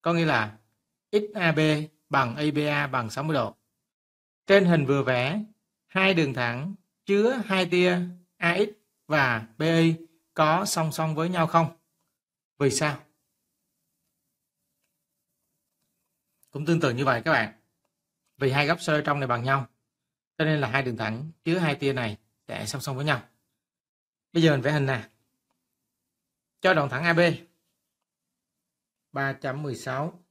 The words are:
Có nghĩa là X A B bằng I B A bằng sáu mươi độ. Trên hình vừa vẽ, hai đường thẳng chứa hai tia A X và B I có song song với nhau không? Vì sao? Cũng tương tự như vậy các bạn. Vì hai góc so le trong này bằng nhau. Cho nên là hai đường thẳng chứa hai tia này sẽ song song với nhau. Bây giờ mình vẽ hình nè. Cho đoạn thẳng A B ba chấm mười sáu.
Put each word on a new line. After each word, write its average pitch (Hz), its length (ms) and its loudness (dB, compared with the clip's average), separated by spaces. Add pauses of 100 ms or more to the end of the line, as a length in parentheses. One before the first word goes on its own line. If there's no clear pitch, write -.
Có 170 120 0
nghĩa 165 120 2
là 113 320 0 (540)
X 208 120 2 (100)
A 175 180 0
B 151 80 0 (500)
bằng 127 260 0
I 151 160 -2
B 143 60 -2 (120)
A 147 180 -2
bằng 123 220 -4
sáu 131 140 -8
mươi 156 100 -2
độ. 117 220 -2 (920)
Trên 196 180 6
hình 165 200 4
vừa 139 180 2
vẽ, 131 400 -2 (440)
hai 190 260 0
đường 156 200 2
thẳng 127 420 -4 (300)
chứa 220 400 2
hai 190 200 0
tia 180 340 2 (380)
A 175 200 0
X 214 120 0 (380)
và 127 400 0 (100)
B - 40 -4
I 165 340 4 (380)
có 160 320 2
song 160 260 -2
song 160 240 -4
với 160 140 -2
nhau 170 180 0
không? 165 300 2 (840)
Vì 139 120 2
sao? 147 280 -2 (3500)
Cũng 147 140 -8
tương 165 140 2
tự 147 100 2
như 123 160 -2
vậy 120 200 2
các 160 60 0
bạn. 113 220 0 (840)
Vì 135 140 0
hai 143 160 2
góc 170 140 0
so 156 120 0
le 151 120 0
trong 143 140 -2
này 135 80 -4
bằng 120 160 -2
nhau. 135 220 0 (720)
Cho 160 80 0
nên 151 160 2
là 131 60 -2
hai 131 160 0
đường 120 140 -4
thẳng 117 340 -6 (120)
chứa 165 140 0
hai 151 180 0
tia 139 180 -2
này 113 240 -4 (300)
sẽ 104 180 -8
song 131 160 -8
song 135 140 -8
với 139 100 -6
nhau. 135 160 -2 (1120)
Bây 170 100 2
giờ 160 80 6
mình 135 100 0
vẽ 131 100 -2
hình 147 140 0
nè. 127 240 -6 (1500)
Cho 185 120 2
đoạn 143 160 0
thẳng 127 140 -6
A 170 100 2
B 170 60 4 (1900)
ba 139 220 -4
chấm 139 300 -8
mười 135 120 -6
sáu. 135 560 -8